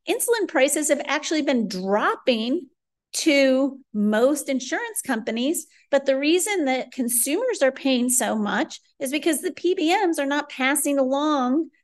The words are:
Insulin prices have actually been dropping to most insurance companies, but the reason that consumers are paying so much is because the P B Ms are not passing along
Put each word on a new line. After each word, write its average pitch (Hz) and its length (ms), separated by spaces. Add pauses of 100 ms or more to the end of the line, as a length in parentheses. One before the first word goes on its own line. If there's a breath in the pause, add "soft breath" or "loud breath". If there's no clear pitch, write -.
Insulin 453 400
prices 294 400
have 285 160
actually 302 380
been 254 260
dropping 240 960 (440)
to 269 680 (160)
most 220 560
insurance 359 500
companies, 233 680 (240 soft breath)
but 277 140
the 269 140
reason 339 480
that 262 260
consumers 294 720
are 262 100
paying 254 380
so 214 260
much 208 440 (180)
is 269 120
because 302 300
the 359 120
P 349 220
B 349 220 (100)
Ms 320 120
are 277 80
not 285 240
passing 285 480
along 277 720 (140)